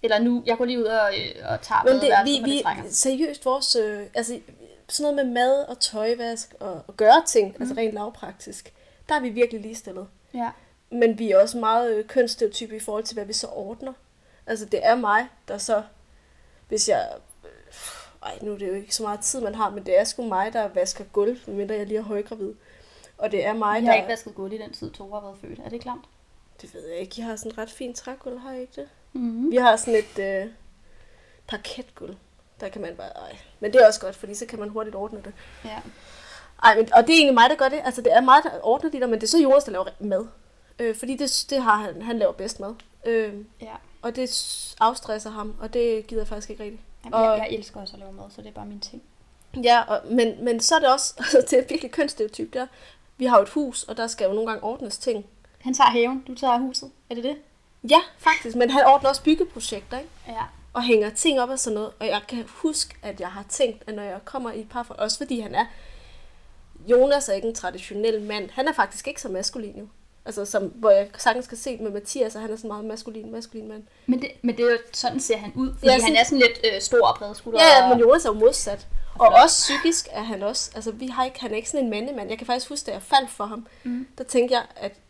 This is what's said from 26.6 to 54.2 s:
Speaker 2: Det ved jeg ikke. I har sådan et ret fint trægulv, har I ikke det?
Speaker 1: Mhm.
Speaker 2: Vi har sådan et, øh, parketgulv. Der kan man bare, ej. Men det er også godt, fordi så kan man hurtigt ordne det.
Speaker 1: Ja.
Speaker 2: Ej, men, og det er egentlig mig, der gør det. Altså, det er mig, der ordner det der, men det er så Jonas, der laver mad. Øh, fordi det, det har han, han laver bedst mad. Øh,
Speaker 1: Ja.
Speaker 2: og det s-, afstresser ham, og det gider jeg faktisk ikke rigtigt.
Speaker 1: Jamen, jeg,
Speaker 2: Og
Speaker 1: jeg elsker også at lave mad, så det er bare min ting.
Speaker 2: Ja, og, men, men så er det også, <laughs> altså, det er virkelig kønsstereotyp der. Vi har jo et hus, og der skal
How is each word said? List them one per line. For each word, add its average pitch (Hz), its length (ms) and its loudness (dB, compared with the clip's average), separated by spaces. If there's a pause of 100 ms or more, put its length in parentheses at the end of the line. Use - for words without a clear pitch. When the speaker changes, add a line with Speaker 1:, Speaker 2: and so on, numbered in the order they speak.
Speaker 2:
Det - 120 -20
ved 160 140 -16
jeg 170 100 -10
ikke. 190 200 -12
I - 20 -10
har 226 160 -8
sådan 220 160 -12
et 226 60 -16
ret 226 120 -10
fint 247 260 -12
trægulv, 254 420 -14
har 262 140 -16
I 254 80 -12
ikke 254 160 -16
det? 285 120 -14 (240)
Speaker 1:
Mhm. 240 380 -4
Speaker 2:
Vi 226 60 2
har 247 200 6
sådan 226 180 -2
et, 196 500 -2
øh, 226 60 -14 (960)
parketgulv. - 680 -14 (440)
Der - 80 -10
kan 202 140 -12
man 170 140 -12
bare, - 200 -16
ej. - 200 -18 (240)
Men 208 120 -6
det 240 100 10
er 220 40 12
også 214 140 6
godt, 190 160 -12
fordi 208 180 -14
så 226 120 -12
kan 226 120 -14
man 208 100 -10
hurtigt 214 280 -10
ordne 208 280 -10
det. 196 80 -16 (320)
Speaker 1:
Ja. 220 140 -12 (840)
Speaker 2:
Ej, 220 140 8
men, 226 180 2
og 233 120 10
det 269 60 2
er 330 40 8
egentlig 285 180 6
mig, 233 160 8
der 302 60 0
gør 269 120 2
det. 285 160 -4
Altså, 247 180 -6
det 226 100 4
er 214 80 8
mig, 262 240 8
der 330 60 -4 (120)
ordner 254 280 0
det 285 100 -6
der, 254 60 -2
men 233 140 0
det - 60 -8
er - 40 -2
så 330 80 4
Jonas, 277 260 6
der 226 80 -10
laver 185 120 -4 (160)
mad. 202 260 -4 (520)
Øh, 226 180 -4
fordi 247 200 -8
det, 269 340 -4
det 277 120 0
har 220 140 4
han, 190 260 -8
han 233 160 -4
laver 202 140 2
bedst - 280 -10
mad. 208 140 -10 (320)
Øh, 220 280 -2 (280)
Speaker 1:
Ja. 220 100 -18 (300)
Speaker 2:
og 233 140 -8
det 254 120 -4
s-, - 520 -8
afstresser 220 500 -2
ham, 214 300 -10
og 214 140 -12
det 233 320 0
gider 220 160 -4
jeg 214 60 -4
faktisk 214 220 -10
ikke 214 120 -12
rigtigt. 208 200 -14 (220)
Speaker 1:
Jamen, 220 160 0
jeg, 226 100 6
Speaker 2:
Og 214 80 4
Speaker 1:
jeg 220 120 -4
elsker 220 300 -10
også 190 140 -14
at 196 60 -20
lave 196 120 -18
mad, 196 180 -18
så - 120 -20
det 214 60 -18
er 208 40 -20
bare 208 140 -14
min 208 140 -16
ting. - 220 -18 (600)
Speaker 2:
Ja, 240 180 6
og, 214 200 -2 (100)
men, 233 340 0
men 233 160 0
så - 140 2
er - 40 6
det 254 140 4
også, 269 240 0
<laughs> - 20 -20
altså, 262 200 4 (120)
det 254 80 6
er 262 100 2
virkelig 311 240 -6
kønsstereotyp 226 600 -6
der. 254 120 -6 (500)
Vi 254 100 -4
har 240 100 6
jo 196 60 8
et - 60 0
hus, 277 340 -6
og - 140 -10
der 233 100 -4
skal 226 200 -6